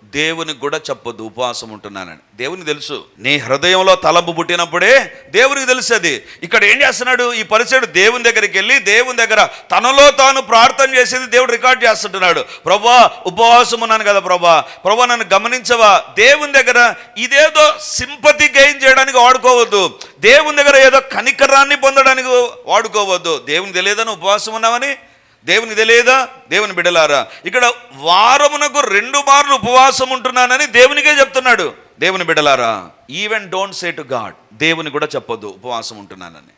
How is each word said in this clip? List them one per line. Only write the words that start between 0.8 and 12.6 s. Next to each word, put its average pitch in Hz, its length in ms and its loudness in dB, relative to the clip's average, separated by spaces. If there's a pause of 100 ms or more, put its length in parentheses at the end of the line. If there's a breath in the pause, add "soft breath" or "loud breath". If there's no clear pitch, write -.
చెప్పొద్దు 117 320 -12
ఉపవాసం 117 480 -10
ఉంటున్నానని. 95 460 -16 (180)
దేవునికి 156 320 -12
తెలుసు, 147 380 -10 (140)
నీ 135 200 -2
హృదయంలో 175 560 0
తలంపు 170 380 0
పుట్టినప్పుడే 175 1000 -2
దేవునికి 262 360 0
తెలుసు 247 280 -2
అది. 165 300 -4 (180 loud breath)
ఇక్కడ 208 220 0
ఏం 233 180 2
చేస్తున్నాడు 247 500 -2
ఈ 226 100 -6
పరిసయుడు? 233 440 -2
దేవుని 208 380 0
దగ్గరికి 208 340 0
వెళ్ళి 233 200 0
దేవుని 233 480 0
దగ్గర 208 220 2 (280 loud breath)
తనలో 277 340 4
తాను 269 300 2
ప్రార్థన 247 540 2
చేసేది 254 320 -2
దేవుడు 240 260 0
రికార్డు 240 320 0
చేస్తుంటున్నాడు. 190 560 -2
"ప్రభువా, 208 680 2 (160)